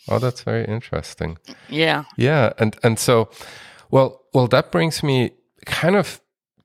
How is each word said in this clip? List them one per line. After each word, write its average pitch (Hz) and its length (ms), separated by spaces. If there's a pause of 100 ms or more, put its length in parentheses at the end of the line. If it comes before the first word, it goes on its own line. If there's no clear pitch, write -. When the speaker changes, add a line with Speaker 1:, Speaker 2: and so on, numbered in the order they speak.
Speaker 1:
Oh, 110 100
that's 123 240
very 113 240
interesting. 82 720 (320)
Speaker 2:
Yeah. 151 340 (140)
Speaker 1:
Yeah, 139 400
and, 107 240
and 113 160
so, 113 320 (600)
well, 135 300 (140)
well, 123 140
that 160 220
brings 165 320
me 131 280 (340)
kind 180 320
of - 240 (440)